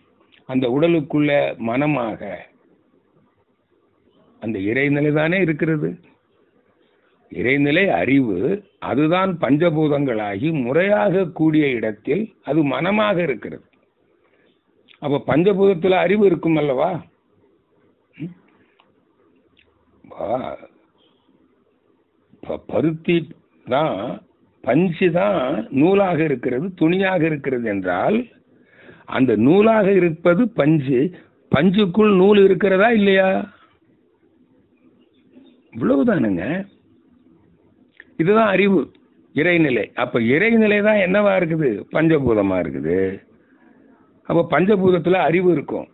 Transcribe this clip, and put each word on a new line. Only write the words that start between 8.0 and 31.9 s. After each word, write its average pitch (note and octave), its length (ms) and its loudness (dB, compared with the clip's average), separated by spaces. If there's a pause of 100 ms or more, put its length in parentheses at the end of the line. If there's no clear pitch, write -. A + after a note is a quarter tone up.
அதுதான் D#3 580 -2
பஞ்சபூதங்களாகி C#3+ 1200 -2
முறையாக F#3+ 720 0
கூடிய D#3 400 0
இடத்தில் A2+ 520 -4 (220)
அது C#3+ 200 -2
மனமாக F3+ 580 0
இருக்கிறது. A#2 420 -6 (1400)
அப்ப C#3+ 260 -2
பஞ்சபூதத்துல F#3 720 2
அறிவு F#3 280 2
இருக்கும் E3 360 0
அல்லவா? D3 300 -2 (1200)
ம்? E3+ 160 -14 (1700)
வா. G#2 340 -8 (2000)
ப-, D2+ 220 -12
பருத்தி D#3+ 520 -2 (500)
தான், B2+ 320 -2 (640)
பஞ்சு E3+ 480 0
தான் F3+ 300 0 (300)
நூலாக F3 520 2
இருக்கிறது, C3 520 -4
துணியாக F#3 500 0
இருக்கிறது C#3 440 -4
என்றால், G2+ 500 -2 (840)
அந்த B2+ 340 0
நூலாக G3+ 540 4
இருப்பது F3 580 2
பஞ்சு, C#3+ 500 2 (500)
பஞ்சுக்குள் G3+ 640 2